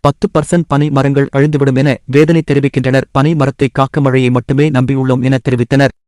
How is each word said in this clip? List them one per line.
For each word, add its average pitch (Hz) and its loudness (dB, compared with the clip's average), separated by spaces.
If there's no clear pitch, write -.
பத்து 147 -2
பர்சன்ட் 165 -2
பனை 147 0
மரங்கள் 139 0
அழிந்துவிடும் 139 0
என 143 0
வேதனை 160 4
தெரிவிக்கின்றனர். 135 0
பனை 139 2
மரத்தை 135 -2
காக்க 135 -2
மழையை 131 2
மட்டுமே 135 0
நம்பியுள்ளோம் 131 0
என 135 0
தெரிவித்தனர். 131 0